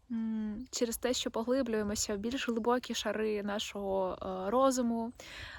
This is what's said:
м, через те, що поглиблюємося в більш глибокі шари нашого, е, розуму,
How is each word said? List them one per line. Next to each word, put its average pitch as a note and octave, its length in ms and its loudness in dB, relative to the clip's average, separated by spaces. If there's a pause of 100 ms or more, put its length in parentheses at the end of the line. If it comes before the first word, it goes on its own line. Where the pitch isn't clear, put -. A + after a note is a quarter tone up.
(100)
м, A3 600 -2
через A#3 260 0
те, A#3+ 160 0
що - 180 -2
поглиблюємося A3 840 0
в G3+ 40 -2
більш A#3 300 -2
глибокі A#3+ 460 2
шари G#3+ 480 0
нашого, G3 800 0
е, F#3+ 280 -2
розуму, A#3+ 600 4 (460)